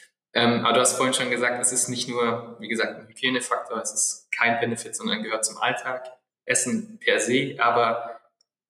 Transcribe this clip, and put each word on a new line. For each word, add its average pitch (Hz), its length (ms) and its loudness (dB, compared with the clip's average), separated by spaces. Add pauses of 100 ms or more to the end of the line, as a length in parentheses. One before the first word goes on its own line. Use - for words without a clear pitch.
(340)
Ähm, 117 320 4
aber 113 80 4
du 120 80 6
hast 123 120 4
vorhin 131 200 2
schon 127 160 0
gesagt, 120 320 0
es - 100 2
ist 127 180 -2
nicht 123 200 -4
nur, 117 500 -2
wie 107 80 -12
gesagt, 110 320 -2
ein - 80 -18
Hygienefaktor, 123 720 -2
es - 120 -6
ist - 420 -2
kein 117 240 2
Benefit, 117 360 -4
sondern 110 260 -4
gehört 110 240 -4
zum - 120 -4
Alltag. 127 500 -2 (380)
Essen 123 540 0
per 104 200 4
se, 135 400 0
aber 117 500 2 (600)